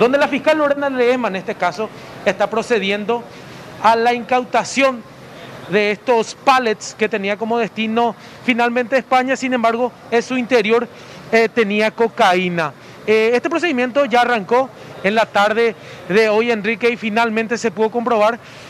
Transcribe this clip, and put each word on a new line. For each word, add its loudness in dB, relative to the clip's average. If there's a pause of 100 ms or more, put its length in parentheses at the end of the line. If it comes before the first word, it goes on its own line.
donde 4
la 2
fiscal 2
Lorena 0
Ledesma, 0
en -6
este -6
caso, -4 (360)
está 0
procediendo -2 (600)
a 6
la 2
incautación 0 (720)
de 2
estos -2
pallets 0
que 0
tenía -4
como -4
destino -2 (280)
finalmente 0
España. 0
Sin -4
embargo, 0 (180)
en 2
su -4
interior, 2 (420)
eh, 4
tenía 0
cocaína. 0 (340)
Eh, 2
este 0
procedimiento 0
ya 4
arrancó 0 (320)
en 0
la 2
tarde 0 (340)
de 4
hoy, 2
Enrique, 0
y -2
finalmente -2
se -2
pudo -2
comprobar 0 (320)